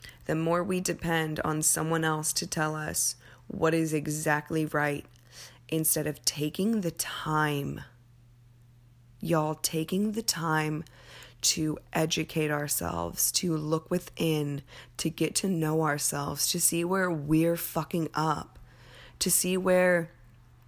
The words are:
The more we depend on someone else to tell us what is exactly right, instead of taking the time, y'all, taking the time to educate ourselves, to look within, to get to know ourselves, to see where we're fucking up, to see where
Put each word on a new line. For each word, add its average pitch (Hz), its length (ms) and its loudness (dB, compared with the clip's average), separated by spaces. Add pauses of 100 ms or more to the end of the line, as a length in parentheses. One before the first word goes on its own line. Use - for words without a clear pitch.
(260)
The 147 80 -2
more 165 300 2
we 185 160 -2
depend 165 640 -2
on 156 200 0
someone 160 420 2
else 156 300 0
to - 140 -4
tell 156 280 -2
us - 400 -2 (300)
what 160 300 2
is 160 180 0
exactly 156 720 0
right, 147 400 -2 (640)
instead 156 380 0
of - 180 -6
taking 202 560 0
the 170 80 -2
time, 147 920 -2 (1400)
y'all, 156 320 2
taking 185 600 -2
the 226 100 -4
time 156 600 0 (560)
to 156 360 0 (160)
educate 160 560 0
ourselves, 87 840 -2
to 170 220 0
look 156 360 -2
within, 151 720 -2 (340)
to 156 140 -2
get - 240 -2
to - 120 0
know 160 360 2
ourselves, 147 640 0
to 175 120 0
see 170 240 2
where 180 280 0
we're 160 440 2
fucking 165 600 -2
up, 156 420 -2 (640)
to 185 100 0
see 180 260 2
where 180 540 4 (580)